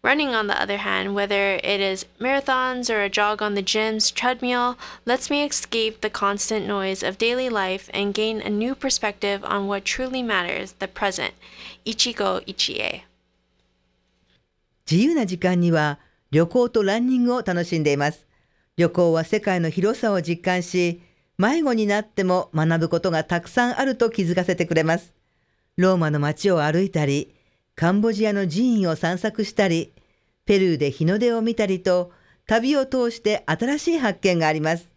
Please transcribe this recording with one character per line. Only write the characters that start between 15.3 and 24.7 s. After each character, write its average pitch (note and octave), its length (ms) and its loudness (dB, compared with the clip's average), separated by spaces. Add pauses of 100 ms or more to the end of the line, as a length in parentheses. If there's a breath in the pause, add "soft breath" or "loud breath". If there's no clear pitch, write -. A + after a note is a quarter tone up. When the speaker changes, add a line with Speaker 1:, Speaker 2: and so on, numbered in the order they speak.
Speaker 2:
間 F3+ 220 2
に F3 100 4
は D3+ 280 2 (320 soft breath)
旅 E3 160 4
行 A#3+ 240 2
と A3 120 2
ラ G3 140 2
ン A#3+ 100 0
ニ B3+ 120 2
ン A#3+ 60 2
グ A#3+ 100 2
を B3 80 -4
楽 F3 220 -2
し E3+ 140 -2
ん D#3 40 0
で D3 100 4
い C#3 60 2
ま C#3+ 120 2
す。 - 160 -14 (520)
旅 E3+ 100 4
行 E3+ 240 4
は E3 100 2
世 G#3 180 -2
界 F#3 200 0
の E3 80 0
広 G3+ 320 0
さ A3 120 2
を F#3 100 0
実 E3+ 200 -4
感 F3+ 200 0
し、 F3 400 -2 (340 loud breath)
迷 C4+ 260 2
子 C4 120 2
に A3 120 2
な G3+ 140 2
っ G#3+ 80 -10
て G3 160 -2
も F3+ 300 2
学 D#3+ 260 2
ぶ E3 80 0
こ E3 120 0
と F#3 100 0
が D#3+ 140 0
た E3+ 180 -2
く - 60 -16
さ B3 200 0
ん - 100 -4
あ C4+ 60 0
る C4 120 -2
と A#3 120 2
気 A3 140 -2
づ F3 120 0
か F3+ 100 0
せ F3 120 0
て F3 80 0
く E3 100 -4